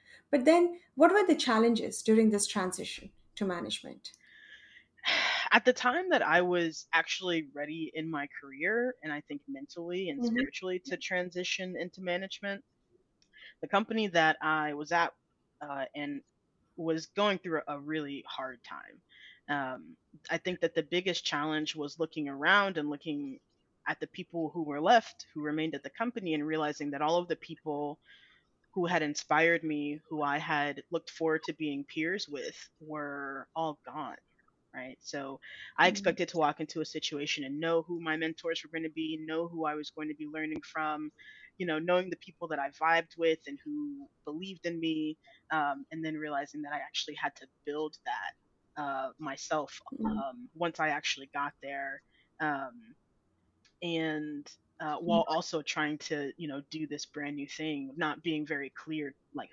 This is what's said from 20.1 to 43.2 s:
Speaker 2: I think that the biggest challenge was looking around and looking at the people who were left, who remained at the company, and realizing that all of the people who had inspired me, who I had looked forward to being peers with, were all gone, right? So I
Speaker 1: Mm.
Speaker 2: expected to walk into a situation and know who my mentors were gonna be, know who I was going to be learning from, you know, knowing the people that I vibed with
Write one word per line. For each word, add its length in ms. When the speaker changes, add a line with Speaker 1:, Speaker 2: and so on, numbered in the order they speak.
Speaker 2:
I 80
think 220
that 140
the 80
biggest 420
challenge 520
was 220
looking 300
around 500
and 100
looking 520
at 140
the 60
people 480
who 80
were 180
left, 540
who 80
remained 320
at 80
the 80
company, 440
and 120
realizing 460
that 100
all 160
of 100
the 80
people 600
who 140
had 160
inspired 600
me, 440
who 140
I 160
had 520
looked 200
forward 340
to 80
being 320
peers 440
with, 280
were 760
all 300
gone, 320
right? 280
So 380
I 120
Speaker 1:
Mm. 0
Speaker 2:
expected 420
to 80
walk 220
into 200
a 60
situation 580
and 160
know 220
who 180
my 160
mentors 480
were 60
gonna 180
be, 300
know 300
who 180
I 80
was 160
going 180
to 60
be 120
learning 360
from, 500
you 80
know, 120
knowing 300
the 80
people 320
that 100
I 120
vibed 480
with 280